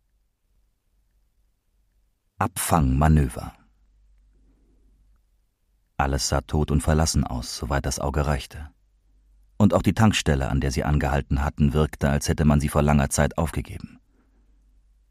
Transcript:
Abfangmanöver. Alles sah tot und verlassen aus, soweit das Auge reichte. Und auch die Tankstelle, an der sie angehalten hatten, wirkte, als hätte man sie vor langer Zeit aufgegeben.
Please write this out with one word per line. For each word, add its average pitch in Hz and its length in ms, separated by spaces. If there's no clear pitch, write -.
Abfangmanöver. 76 1160
Alles 67 320
sah 71 100
tot 76 320
und 71 80
verlassen 78 460
aus, 60 320
soweit 69 280
das - 140
Auge 69 280
reichte. 73 420
Und 104 160
auch 92 80
die 104 120
Tankstelle, 78 540
an 67 140
der 67 100
sie 67 140
angehalten 69 580
hatten, 73 300
wirkte, 76 360
als 71 200
hätte 76 160
man 73 160
sie 73 80
vor 76 120
langer 73 280
Zeit - 280
aufgegeben. - 640